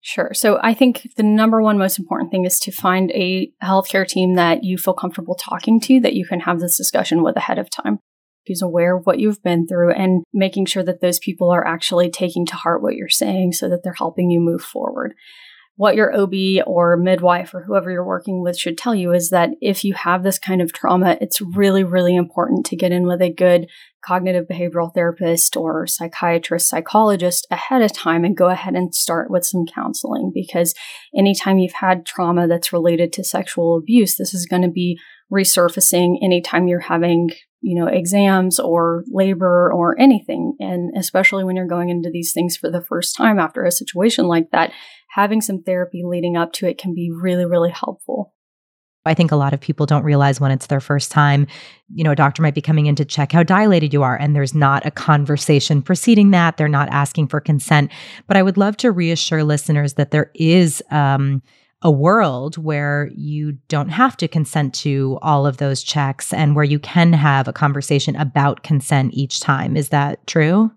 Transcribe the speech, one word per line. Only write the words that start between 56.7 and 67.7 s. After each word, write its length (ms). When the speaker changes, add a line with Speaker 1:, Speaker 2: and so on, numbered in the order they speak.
Speaker 2:
asking 360
for 140
consent. 500
But 80
I 80
would 120
love 220
to 140
reassure 500
listeners 520
that 180
there 220
is, 460
um, 500
a 80
world 680
where 600
you 420
don't 200
have 300
to 100
consent 460
to 480
all 220
of 120
those 260
checks 500
and 220
where 100
you 140
can 360
have 340
a 60
conversation 600